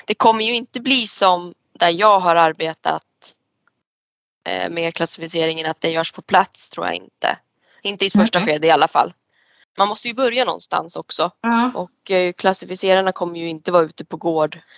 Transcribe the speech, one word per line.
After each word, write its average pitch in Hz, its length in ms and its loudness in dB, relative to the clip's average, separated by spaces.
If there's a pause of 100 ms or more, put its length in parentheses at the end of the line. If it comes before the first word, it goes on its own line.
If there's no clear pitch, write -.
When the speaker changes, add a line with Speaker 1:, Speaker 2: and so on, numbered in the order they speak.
Speaker 1:
det 214 100 -2
kommer 220 300 2
ju 240 100 -2
inte 240 240 -6
bli 240 280 0
som 175 460 0 (260)
där 175 100 4
jag 196 300 4
har 175 160 2
arbetat, 160 680 0 (1500)
eh, 180 200 -4
med 165 240 -4
klassificeringen, 160 760 -4
att - 120 -8
det 165 80 -2
görs 165 220 -2
på 175 100 -18
plats, - 480 0
tror 170 160 -8
jag - 100 -4
inte. - 420 -6 (440)
Inte 196 240 -4
i - 20 0
ett 185 60 -6
första 208 260 4
Speaker 2:
Okej. 156 140 0
Speaker 1:
skede 151 140 0
i 165 40 6
alla 151 160 4
fall. - 260 0 (640)
Man 196 100 2
måste 226 200 -8
ju 233 60 -6
börja 247 320 0
någonstans 165 500 -6
också. 165 360 -4 (100)
Speaker 2:
Ja. 233 340 0
Speaker 1:
Och, - 360 -10
eh, 180 220 2
klassificerarna 190 800 0
kommer 170 280 -6
ju 165 100 -6
inte 160 220 -8
vara 175 120 6
ute 156 220 -10
på 165 120 -12
gård. 160 420 -2 (180)